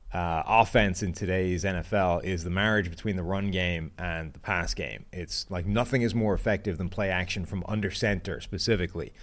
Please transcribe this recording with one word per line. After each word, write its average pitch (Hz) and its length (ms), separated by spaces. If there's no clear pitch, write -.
uh, 85 320
offense 104 560
in 92 100
today's 92 540
N 95 100
F 82 160
L 92 280
is 87 240
the 87 80
marriage 98 400
between 98 240
the 92 80
run 98 260
game 87 480
and 82 360
the 78 60
pass 90 360
game. 55 360
It's - 380
like, 90 160
nothing 120 380
is 107 100
more 107 220
effective 95 420
than 87 120
play 101 200
action 90 380
from 92 200
under 104 220
center 98 520
specifically. 90 680